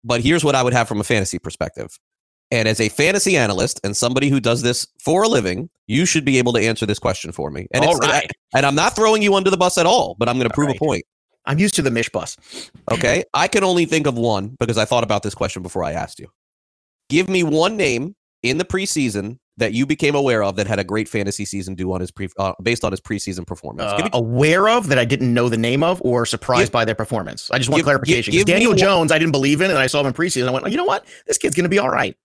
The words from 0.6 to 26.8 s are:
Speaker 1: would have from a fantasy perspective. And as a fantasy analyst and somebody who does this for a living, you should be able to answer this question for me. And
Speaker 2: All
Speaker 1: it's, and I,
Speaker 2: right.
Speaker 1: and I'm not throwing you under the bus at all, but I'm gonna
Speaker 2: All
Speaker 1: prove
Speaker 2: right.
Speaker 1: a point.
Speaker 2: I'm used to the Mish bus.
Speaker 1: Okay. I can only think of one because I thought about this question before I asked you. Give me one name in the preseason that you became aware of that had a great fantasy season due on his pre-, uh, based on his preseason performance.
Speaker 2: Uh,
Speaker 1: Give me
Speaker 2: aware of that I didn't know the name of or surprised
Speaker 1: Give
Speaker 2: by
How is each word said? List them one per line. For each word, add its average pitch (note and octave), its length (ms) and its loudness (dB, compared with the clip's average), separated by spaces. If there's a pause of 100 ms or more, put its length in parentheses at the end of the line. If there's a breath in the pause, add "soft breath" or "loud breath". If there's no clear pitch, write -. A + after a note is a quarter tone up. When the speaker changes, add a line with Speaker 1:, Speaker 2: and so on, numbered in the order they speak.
Speaker 1:
would B2 80 2
have A#2+ 160 2
from G#2 120 -2
a G2+ 40 -2
fantasy G2 340 -2
perspective. - 580 -10 (540)
And A2+ 180 2
as G#2+ 100 0
a A2 120 2
fantasy F#3+ 480 2
analyst G#2+ 440 0
and G2+ 140 -4
somebody C3 320 0
who C3+ 100 2
does A#2 240 0
this A#2+ 240 0 (140)
for E3+ 220 2
a A3 60 4
living, A2+ 420 0 (160)
you C3+ 180 2
should D#3+ 220 0
be C3+ 120 4
able B2 140 2
to A#2+ 80 2
answer A2 240 0
this G#2 140 -2
question - 340 -4
for C#2+ 180 -6
me. C#2+ 220 -10
And C3 120 2
Speaker 2:
All E3 120 4
Speaker 1:
it's, - 40 -2
and D3+ 120 2
I, D3 60 2
Speaker 2:
right. - 120 -4 (240)
Speaker 1:
and C3+ 120 4
I'm C#3 80 2
not F3+ 200 0
throwing A3 280 4
you G3+ 120 4
under F#3+ 160 2
the F#3+ 60 2
bus F3+ 220 2
at E3 80 4
all, F#3+ 320 2
but A2+ 100 0
I'm A#2+ 80 0
gonna B2 140 0
Speaker 2:
All - 40 -8
Speaker 1:
prove C#3+ 140 2
Speaker 2:
right. C3+ 80 -2
Speaker 1:
a - 20 -16
point. C#3+ 260 -2 (420)
Speaker 2:
I'm C#3+ 120 0
used G3 180 2
to D#3+ 60 0
the C3+ 80 0
Mish A#2 200 -2
bus. - 260 -8 (560 loud breath)
Speaker 1:
Okay. - 400 0
I E3+ 160 0
can G3 160 2
only F3 220 2
think D#3+ 200 0
of C3 120 0
one A2+ 420 -2
because A2+ 180 0
I G#2+ 60 2
thought A#2+ 200 2
about G2+ 180 0
this G2+ 120 -6
question - 280 -6
before F2+ 220 -6
I D2+ 80 -4
asked D#2 260 -8
you. - 100 -20 (800)
Give F#3 200 0
me F#3 140 2
one E3+ 360 2
name C#3+ 360 -2 (280)
in D3 160 0
the F3+ 60 -2
preseason B2+ 720 -4 (180)
that A2 160 -2
you B2 140 0
became D3 280 0
aware B2+ 280 2
of G2 140 -2
that G2+ 100 -2
had G#2 120 0
a G2 60 -2
great G2+ 240 -4
fantasy G2+ 360 -4
season F#2+ 300 -8
due F#2 180 -4
on F2+ 80 -4
his F2+ 100 -6
pre-, G2 180 -10 (100)
uh, G2 140 -2 (100)
based A#2 220 -2
on F#2 80 -2
his F#2+ 80 -8
preseason F#2 460 -8
performance. - 440 -8
Speaker 2:
Uh, G2+ 60 -2
Speaker 1:
Give F3+ 100 -2
me G#3+ 60 -2
Speaker 2:
aware C#3+ 560 2
of A3+ 200 2
that C3+ 100 2
I A#2+ 60 4
didn't B2 280 0
know A#2+ 160 2
the A2+ 80 0
name A#2+ 260 0
of F3 220 0
or A#2+ 220 0
surprised A#2+ 400 0
Speaker 1:
Give A2 60 -8
Speaker 2:
by A#2 120 2